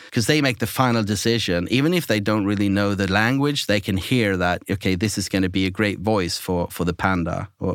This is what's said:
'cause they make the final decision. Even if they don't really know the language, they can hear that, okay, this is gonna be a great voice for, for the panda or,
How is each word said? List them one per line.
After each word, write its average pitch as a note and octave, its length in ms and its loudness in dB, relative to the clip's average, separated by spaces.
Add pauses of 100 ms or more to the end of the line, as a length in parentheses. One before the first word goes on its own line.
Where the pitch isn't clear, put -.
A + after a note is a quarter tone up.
(120)
'cause A#2 160 0
they D3+ 120 4
make C3 200 0
the A2+ 80 -2
final A#2+ 340 2
decision. G#2 720 0
Even C#3 200 2
if F3 140 0
they G#2+ 140 2
don't G#2+ 260 0
really G2+ 220 0
know G2+ 260 2
the F#2+ 160 -2
language, C3+ 560 0
they G2+ 140 2
can F#2+ 160 -2
hear G#2 400 0
that, F2+ 340 0
okay, F#2+ 240 0
this G#2 240 -2
is G2 100 -4
gonna F#2+ 200 0
be F#2+ 180 0
a F#2+ 60 -2
great G2+ 260 -2
voice F#2+ 400 0
for, F2 320 -2
for - 140 -4
the E2+ 100 0
panda F#2 540 -2 (100)
or, F#2+ 160 -4